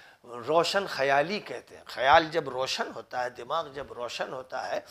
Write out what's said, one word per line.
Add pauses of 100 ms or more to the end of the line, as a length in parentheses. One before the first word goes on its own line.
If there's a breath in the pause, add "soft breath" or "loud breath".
(260 loud breath)
रोशन
ख्याली
कहते
हैं।
ख्याल
जब
रोशन
होता
है,
दिमाग
जब
रोशन
होता
है,